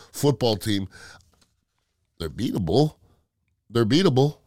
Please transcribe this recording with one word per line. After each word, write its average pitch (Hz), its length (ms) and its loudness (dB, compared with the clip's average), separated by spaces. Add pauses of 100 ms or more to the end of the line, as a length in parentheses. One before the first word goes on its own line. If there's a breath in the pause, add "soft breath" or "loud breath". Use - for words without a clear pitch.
(100)
football 123 460 0
team. 98 320 -4 (1300 loud breath)
They're 82 120 -10
beatable. 110 640 -2 (720)
They're 117 160 0
beatable. 139 640 2